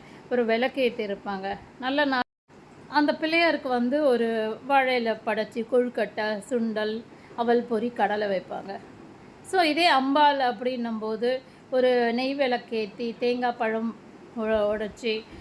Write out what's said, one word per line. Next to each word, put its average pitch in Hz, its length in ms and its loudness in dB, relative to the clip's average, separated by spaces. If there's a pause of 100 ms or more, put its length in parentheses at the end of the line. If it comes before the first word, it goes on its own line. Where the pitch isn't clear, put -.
(300)
ஒரு 247 140 2
விளக்கு 240 520 0
ஏத்தியிருப்பாங்க. 196 600 -6 (240)
நல்ல 277 260 0
நா-, 262 140 0 (680)
அந்த 294 320 2
பிள்ளையாருக்கு 320 480 2
வந்து 247 360 2
ஒரு 226 640 2
வாழை 262 300 2
இலை 226 160 0 (140)
படைச்சி, 220 460 -4
கொழுக்கட்டை, 220 760 0
சுண்டல், 220 560 -2 (320)
அவல் 240 340 2
பொரி, 233 220 -2
கடலை 208 360 0
வைப்பாங்க. 196 500 -6 (640)
So - 180 0
இதே 320 260 4
அம்பாள் 285 520 4
அப்படின்னும்போது 240 1000 -2 (300)
ஒரு 247 420 4
நெய் 262 220 -2
விளக்கேத்தி, 233 840 -4
தேங்காய் 247 400 0
பழம் 226 360 -2 (420)
உ-, 233 40 -6
உடைச்சி, 214 840 -2 (160)